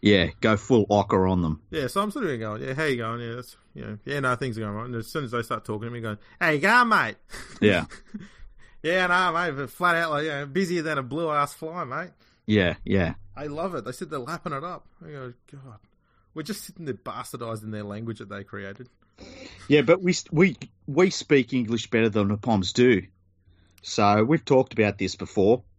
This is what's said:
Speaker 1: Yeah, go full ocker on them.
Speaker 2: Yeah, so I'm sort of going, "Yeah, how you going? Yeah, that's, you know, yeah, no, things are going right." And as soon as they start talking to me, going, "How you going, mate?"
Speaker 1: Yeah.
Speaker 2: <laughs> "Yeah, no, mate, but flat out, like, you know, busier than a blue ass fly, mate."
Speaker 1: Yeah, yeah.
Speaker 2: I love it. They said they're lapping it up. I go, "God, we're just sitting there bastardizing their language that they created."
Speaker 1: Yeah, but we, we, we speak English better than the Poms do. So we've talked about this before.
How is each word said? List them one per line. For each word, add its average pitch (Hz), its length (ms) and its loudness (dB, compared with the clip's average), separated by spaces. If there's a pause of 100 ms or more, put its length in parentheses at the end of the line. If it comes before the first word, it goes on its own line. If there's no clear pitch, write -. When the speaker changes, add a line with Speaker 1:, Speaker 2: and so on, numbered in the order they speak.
Speaker 1:
Yeah, 98 280 4 (100)
go 110 160 4
full 113 320 4
ocker 98 420 4
on 90 100 2
them. 78 300 -2
Speaker 2:
Yeah, 143 160 -4
so 196 160 -2
I'm 214 80 -4
sort 233 160 -6
of 131 140 -4
going, 110 220 -8
"Yeah, 135 120 -6
how 151 100 -4
you 139 120 0
going? 117 240 -6
Yeah, 117 160 -10
that's, 123 200 -18 (180)
you - 80 -14
know, 107 220 -12
yeah, 139 140 -6
no, 131 160 0
things 120 240 -6
are 113 40 -6
going 104 120 -6
right." 110 120 -8
And 123 100 -10
as 113 100 -8
soon 156 160 -6
as 120 80 -8
they 120 120 -4
start 113 220 -8
talking 107 240 -8
to 120 60 -10
me, 120 60 -10
going, 107 180 -8 (220)
"How 175 100 0
you 151 80 0
going, 233 300 4
mate?" 156 280 2 (440)
Speaker 1:
Yeah. 95 240 4 (500)
Speaker 2:
<laughs> - 480 -20
"Yeah, 180 240 0
no, 180 260 2
mate, 170 240 -2
but 139 140 -8
flat 175 240 2
out, 165 160 0
like, 147 140 0
you 160 60 -2
know, 143 160 -6
busier 170 360 -2
than 151 160 -2
a 135 60 -4
blue 151 260 -4
ass 143 240 0
fly, 160 300 -8
mate." 151 260 -8 (340)
Speaker 1:
Yeah, 95 300 2 (100)
yeah. 92 300 0 (220)
Speaker 2:
I 143 100 -12
love 160 300 -6
it. 113 80 -8
They 123 80 -10
said 151 180 -12
they're 151 80 -8
lapping 156 340 -10
it 139 120 -8
up. 175 240 -14 (120)
I 160 120 -20
go, 131 200 -14 (200)
"God, 131 260 -20 (560)
we're 160 80 -10
just 202 220 -10
sitting - 220 -14
there 127 80 -6
bastardizing 113 760 -10
their 107 140 -8
language 107 340 -10
that 101 120 -14
they 101 120 -10
created." 101 460 -14 (800)
Speaker 1:
Yeah, 143 160 6
but 170 180 6
we, 185 140 2 (160)
we, 165 260 4 (300)
we 170 240 4
speak 135 420 2
English 117 380 -2
better 113 180 4
than 101 200 2
the 104 80 0
Poms 104 360 0
do. 123 300 6 (800)
So 104 400 4
we've 151 220 2
talked 131 280 4
about 104 240 2
this 95 200 -4
before. 104 480 2 (140)